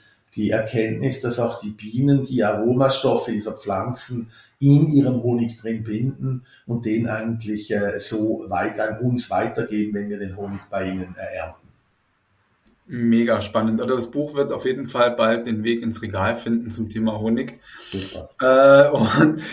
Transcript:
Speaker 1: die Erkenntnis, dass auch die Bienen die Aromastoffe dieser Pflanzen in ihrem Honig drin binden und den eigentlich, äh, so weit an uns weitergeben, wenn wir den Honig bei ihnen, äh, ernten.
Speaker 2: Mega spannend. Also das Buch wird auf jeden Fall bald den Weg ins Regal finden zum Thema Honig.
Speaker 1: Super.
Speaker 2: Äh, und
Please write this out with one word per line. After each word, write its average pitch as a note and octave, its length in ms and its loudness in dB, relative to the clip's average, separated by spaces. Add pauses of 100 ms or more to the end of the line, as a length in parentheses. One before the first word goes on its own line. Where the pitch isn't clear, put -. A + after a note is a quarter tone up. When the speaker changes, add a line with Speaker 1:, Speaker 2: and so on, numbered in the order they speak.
(360)
Speaker 1:
die G#2 140 -2
Erkenntnis, A2 720 -2
dass A#2+ 180 -4
auch A#2 220 -2
die G#2 80 -10
Bienen B2+ 560 0
die B2+ 180 0
Aromastoffe A#2 880 2
dieser G#2+ 220 -4
Pflanzen A#2 800 -6 (280)
in C#3+ 320 6
ihrem B2+ 320 2
Honig A#2 320 0
drin A2 300 -8
binden B2+ 600 -6 (200)
und A2+ 200 -4
den A2+ 220 0
eigentlich, A2 640 -6
äh, G2+ 280 -2
so A2 500 -4
weit G2 300 -2
an G#2+ 200 -4
uns B2 300 -2
weitergeben, G#2 640 -2
wenn G2+ 160 -6
wir G#2 100 -8
den F#2+ 160 -10
Honig G2 240 -10 (100)
bei F#2+ 200 -4
ihnen, F2+ 280 -8
äh, F#2 200 -10
ernten. E2 300 -12 (1200)
Speaker 2:
Mega A#2 520 2
spannend. A2 420 0
Also B2+ 140 0
das A#2 160 -4
Buch D3 240 -4
wird C#3 160 0
auf C3 140 -4
jeden C3 220 -2
Fall A#2+ 240 2
bald A#2 360 2
den A2 160 -2
Weg A#2 180 0
ins A2 200 -6
Regal G2+ 340 -2
finden A#2 340 -2
zum A2 200 -6
Thema A2 280 -2
Honig. A2+ 420 -2 (300)
Speaker 1:
Super. - 400 -10 (120)
Speaker 2:
Äh, C#3 480 10
und C#3+ 520 2 (100)